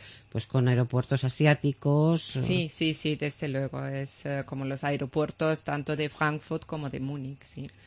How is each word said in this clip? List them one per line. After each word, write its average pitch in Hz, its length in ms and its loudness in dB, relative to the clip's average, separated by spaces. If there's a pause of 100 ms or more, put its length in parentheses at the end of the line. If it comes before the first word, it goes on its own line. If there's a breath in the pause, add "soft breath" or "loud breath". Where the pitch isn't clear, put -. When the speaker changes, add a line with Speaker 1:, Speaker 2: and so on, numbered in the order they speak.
(300 loud breath)
Speaker 1:
pues - 160 -4
con 127 220 2
aeropuertos 127 560 2
asiáticos. 147 960 4
Speaker 2:
Sí, 143 500 0
sí, 160 200 0
sí, 151 240 -2
desde 147 320 -4
luego. 135 380 -4
Es, 139 400 -8
eh, 139 180 -4
como 135 200 -6
los 135 200 -4
aeropuertos 151 800 0
tanto 147 320 -2
de 147 120 0
Frankfurt 151 580 -2
como 147 240 -6
de 135 100 -6
Múnich, 139 440 -6
sí. 139 260 -14 (160 soft breath)